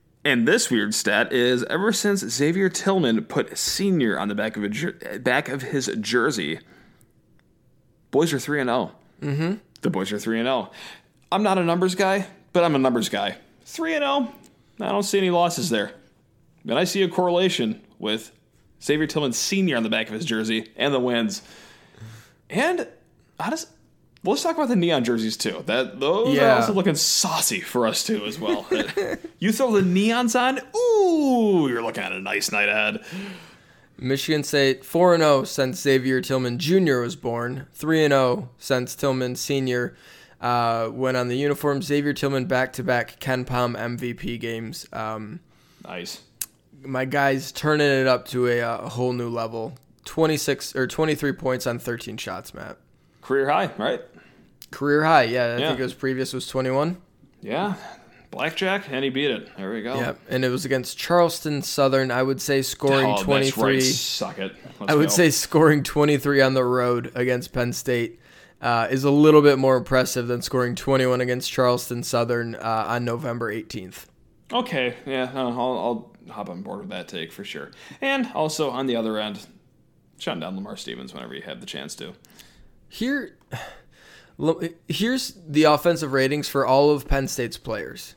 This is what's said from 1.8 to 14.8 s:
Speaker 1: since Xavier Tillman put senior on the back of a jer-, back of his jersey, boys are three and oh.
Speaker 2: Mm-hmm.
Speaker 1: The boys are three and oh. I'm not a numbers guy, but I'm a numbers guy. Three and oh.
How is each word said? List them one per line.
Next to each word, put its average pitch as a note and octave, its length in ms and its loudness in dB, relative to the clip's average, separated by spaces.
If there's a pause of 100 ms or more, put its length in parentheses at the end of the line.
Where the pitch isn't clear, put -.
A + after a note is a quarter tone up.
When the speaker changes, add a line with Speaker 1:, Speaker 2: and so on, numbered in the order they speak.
Speaker 1:
since G3+ 280 0
Xavier E3 480 0
Tillman F3 560 0
put - 320 -4
senior D3 640 0
on G2+ 100 -4
the G#2 60 -4
back G#2+ 220 -4
of G#2 80 -4
a G#2 40 -2
jer-, G#2+ 540 -8
back B2+ 260 -2
of C3 140 -8
his C3 240 -4 (140)
jersey, A2 580 0 (1500)
boys D#3 220 2
are C#3 60 0
three C#3+ 220 -2
and B2+ 100 -2
oh. A#2+ 220 0 (300)
Speaker 2:
Mm-hmm. D3+ 320 -2 (280)
Speaker 1:
The - 80 0
boys F#2+ 220 -4
are G#2 60 -6
three A2+ 200 -2
and A#2+ 100 -2
oh. A#2+ 220 -2 (600)
I'm G3 100 2
not F#3+ 160 2
a F3+ 60 2
numbers F3 300 2
guy, G3 320 0 (260)
but F3 120 4
I'm D#3+ 100 4
a C#3+ 40 4
numbers A#2+ 300 2
guy. G2+ 280 -2 (280)
Three E4 300 -4
and D4 100 0
oh. C4+ 260 0 (500)